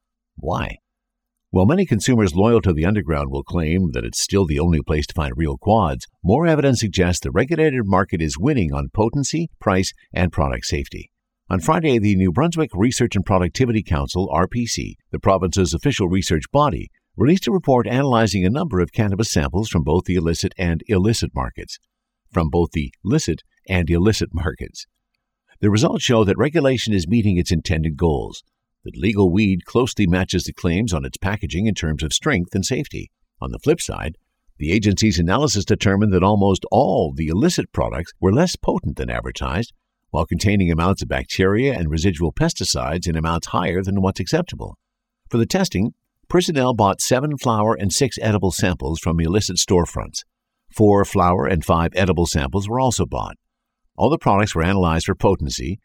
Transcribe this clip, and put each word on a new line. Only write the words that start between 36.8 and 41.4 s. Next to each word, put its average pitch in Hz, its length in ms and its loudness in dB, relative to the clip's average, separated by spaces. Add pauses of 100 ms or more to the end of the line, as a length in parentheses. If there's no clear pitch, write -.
the 76 140 -4
illicit 117 460 0
products 64 480 -4
were 95 100 4
less 165 240 2
potent - 400 -4
than 62 140 -6
advertised, 64 640 -6 (380)
while 85 140 0
containing 95 460 2
amounts 85 300 0
of - 80 -8
bacteria 98 640 0